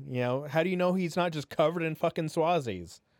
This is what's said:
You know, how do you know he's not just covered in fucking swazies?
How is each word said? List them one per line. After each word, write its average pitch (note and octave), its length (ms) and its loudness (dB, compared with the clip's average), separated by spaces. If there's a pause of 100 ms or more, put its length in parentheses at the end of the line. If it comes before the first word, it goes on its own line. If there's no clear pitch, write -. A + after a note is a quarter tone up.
You B2+ 140 -2
know, B2 220 0
how D3+ 200 0
do F3 60 2
you F#3 80 0
know F3+ 160 2
he's F3+ 240 0
not F3 160 0
just D3+ 160 -6
covered E3 340 2
in D#3+ 120 -2
fucking E3 320 -2
swazies? C#3+ 720 0 (200)